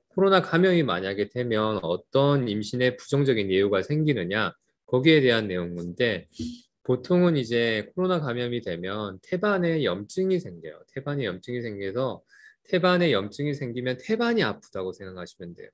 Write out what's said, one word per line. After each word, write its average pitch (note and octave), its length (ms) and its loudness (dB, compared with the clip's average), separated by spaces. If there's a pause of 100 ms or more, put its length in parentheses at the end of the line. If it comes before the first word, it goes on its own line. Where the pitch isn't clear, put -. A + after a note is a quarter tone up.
코로나 F#3+ 340 4
감염이 F3 400 4
만약에 G2 480 -2
되면 A2 520 0
어떤 C#3 640 0
임신에 B2 500 -2
부정적인 B2+ 540 0
예후가 F#2+ 320 4
생기느냐, A2 720 0 (340)
거기에 C#3+ 360 6
대한 A2+ 260 4
내용인데, F2 800 -4 (540)
보통은 E3+ 540 2
이제 A#2 580 0
코로나 F#3 260 0
감염이 A#2+ 420 -4
되면 F#2+ 600 -6
태반에 F3+ 600 0
염증이 E3 560 -2
생겨요. E2 420 -14 (100)
태반에 C#3 320 -6
염증이 G#2+ 380 -6
생겨서, G#2 600 -6 (420)
태반에 F3 480 2
염증이 A2+ 420 -2
생기면 B2+ 460 -6
태반이 A3+ 420 0
아프다고 F#2+ 500 -4
생각하시면 F2+ 640 -14
돼요. G1+ 200 -20